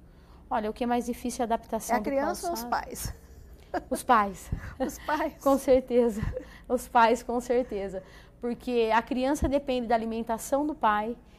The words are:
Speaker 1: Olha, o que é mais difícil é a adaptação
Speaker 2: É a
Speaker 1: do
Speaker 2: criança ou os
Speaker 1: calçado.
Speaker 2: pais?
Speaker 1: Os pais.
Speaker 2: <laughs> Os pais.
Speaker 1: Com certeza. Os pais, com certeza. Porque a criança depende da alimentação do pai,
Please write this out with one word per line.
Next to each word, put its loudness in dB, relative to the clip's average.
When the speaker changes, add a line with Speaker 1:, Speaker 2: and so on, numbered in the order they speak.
Speaker 1:
Olha, 0
o -2
que -4
é 0
mais 0
difícil -4
é 0
a 0
adaptação -2
Speaker 2:
É 4
a -4
Speaker 1:
do -8
Speaker 2:
criança -2
ou -2
os -6
Speaker 1:
calçado. -4
Speaker 2:
pais? -10
Speaker 1:
Os -4
pais. 2
Speaker 2:
<laughs> -14
Os -4
pais. -2
Speaker 1:
Com 6
certeza. 4
Os -2
pais, 6
com -4
certeza. -2
Porque 0
a 6
criança 0
depende 0
da 2
alimentação -2
do -4
pai, 0